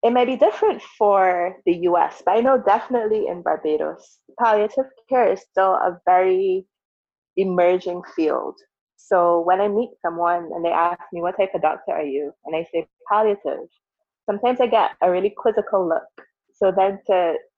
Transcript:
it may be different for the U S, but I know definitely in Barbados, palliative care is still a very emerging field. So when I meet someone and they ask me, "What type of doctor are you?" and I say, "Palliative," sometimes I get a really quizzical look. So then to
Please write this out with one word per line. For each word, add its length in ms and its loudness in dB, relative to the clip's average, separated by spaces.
it 80 4
may 140 2
be 120 -4
different 420 2
for 580 2
the 80 2
U 240 2
S, 260 -2
but 140 2
I 20 2
know 220 2
definitely 640 0
in 140 -8
Barbados, 760 -4
palliative 460 0
care 240 2
is 80 -8
still 320 0
a 320 -2
very 600 2
emerging 680 0
field. 400 -2
So 460 2
when 180 2
I 80 2
meet 220 -2
someone 480 -2
and 100 -8
they 60 0
ask 300 0
me, 100 -8
"What 140 -4
type 200 0
of 80 -4
doctor 300 -2
are 100 -4
you?" 280 -6
and 100 -8
I 160 -4
say, 160 -4
"Palliative," 560 -2
sometimes 320 0
I 60 2
get 240 2
a 80 4
really 260 0
quizzical 540 -2
look. 140 -2
So 180 2
then 360 0
to 260 2